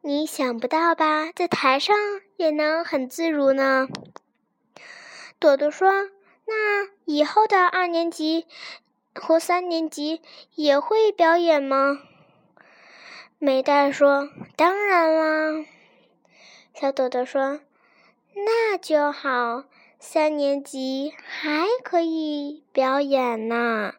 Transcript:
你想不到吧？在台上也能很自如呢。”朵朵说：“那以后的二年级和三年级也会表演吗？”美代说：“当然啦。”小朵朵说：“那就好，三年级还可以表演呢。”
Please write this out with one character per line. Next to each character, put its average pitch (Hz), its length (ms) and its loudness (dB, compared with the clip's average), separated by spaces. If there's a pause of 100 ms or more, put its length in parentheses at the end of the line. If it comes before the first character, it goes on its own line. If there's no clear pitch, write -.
你 294 260 -4
想 247 320 -4
不 247 80 -6
到 330 260 0
吧？ 311 420 0
在 349 120 -2
台 269 320 0
上 403 160 0 (420)
也 320 140 2
能 311 340 -2
很 262 240 -4
自 330 200 -2
如 277 240 2
呢。” 269 340 2 (1500)
朵 285 180 6
朵 294 120 0
说 392 400 0 (360)
：“那 415 420 -2 (180)
以 294 180 0
后 427 240 2
的 370 180 4
二 359 220 0
年 339 220 -2
级 320 380 -4 (640)
和 330 260 0
三 359 300 -2
年 330 200 -2
级 302 320 -6 (340)
也 294 240 2
会 427 320 2
表 339 260 4
演 330 240 2
吗？” 269 380 0 (1400)
美 262 240 2
代 285 300 4
说 277 380 4 (260)
：“当 381 300 2
然 339 280 4
啦。” 311 520 0 (1080)
小 277 180 -2
朵 269 180 -2
朵 247 160 -2
说 277 340 -4 (720)
：“那 427 440 0
就 294 340 0
好， 247 540 -4 (340)
三 302 380 0
年 277 260 -2
级 269 500 -6 (100)
还 302 440 -4 (160)
可 339 180 0
以 302 680 -6
表 262 300 0
演 247 460 -2
呢。” 226 520 -2